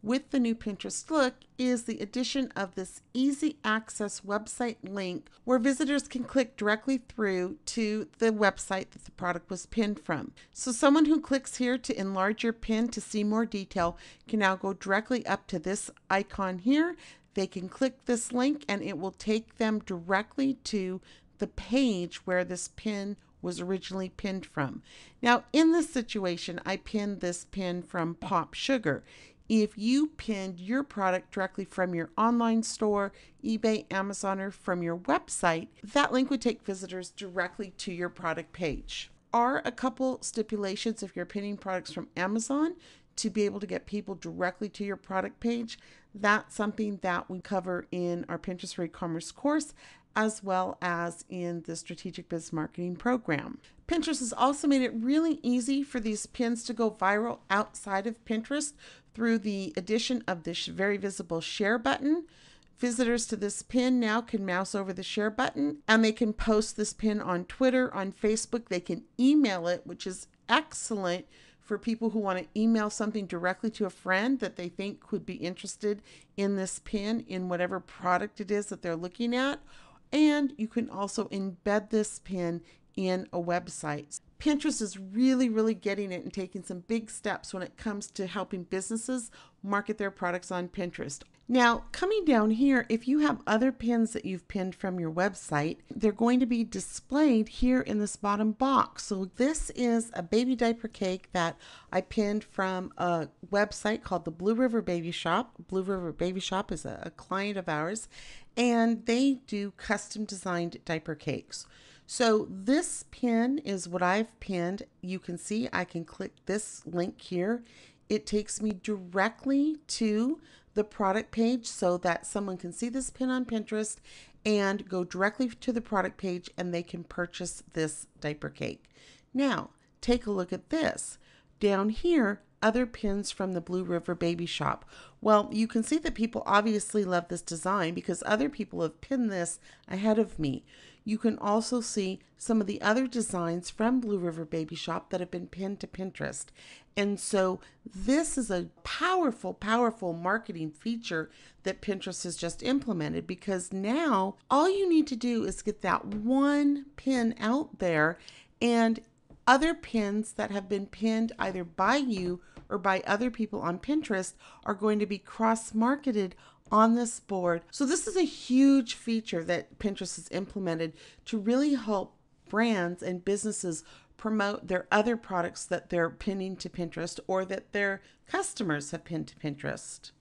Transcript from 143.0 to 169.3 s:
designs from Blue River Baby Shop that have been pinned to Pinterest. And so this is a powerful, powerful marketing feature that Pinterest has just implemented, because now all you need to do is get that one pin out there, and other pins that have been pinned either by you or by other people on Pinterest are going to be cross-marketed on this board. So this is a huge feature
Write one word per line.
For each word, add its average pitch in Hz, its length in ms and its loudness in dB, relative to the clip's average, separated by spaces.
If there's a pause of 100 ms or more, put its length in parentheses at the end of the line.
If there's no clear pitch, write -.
designs 175 640 -2
from 247 300 2
Blue 208 180 0
River 165 260 -2
Baby 160 320 -6
Shop 170 340 -6
that 185 100 -2
have 180 100 -6
been 180 180 -8
pinned 196 320 -8
to - 60 -10
Pinterest. - 600 -8 (500)
And 202 220 0
so 190 420 0 (240)
this 269 540 0
is 208 120 -4
a 175 180 -2 (160)
powerful, 311 680 0
powerful 226 580 0
marketing 170 580 -2
feature 180 600 -6 (320)
that 190 200 -4
Pinterest 190 420 -6
has 170 120 -6
just - 260 -6
implemented, 170 640 0
because 185 460 -4
now 202 640 0 (140)
all 294 180 6
you 392 200 2
need 311 200 6
to 254 80 -4
do 233 280 0
is - 180 -6
get 208 200 -4
that 180 220 2
one 277 800 2 (100)
pin 240 440 2
out 240 380 0
there, 165 400 4 (420)
and 226 400 4 (460)
other 285 280 8
pins 214 580 -2
that 208 180 -4
have 196 180 -4
been 196 180 -2
pinned 220 520 0
either 185 260 -2
by 190 320 2
you 185 440 0 (280)
or 202 100 -2
by 190 280 2
other 226 240 2
people - 300 -4
on 175 180 -2
Pinterest 226 560 -2 (300)
are 208 100 0
going 208 240 2
to 208 80 2
be 196 120 -4
cross-marketed 226 1160 0 (360)
on 226 240 8
this 240 260 -2
board. 175 500 0
So - 140 0
this 285 220 0
is 381 100 -2
a 370 60 4
huge 277 720 4
feature 220 500 -2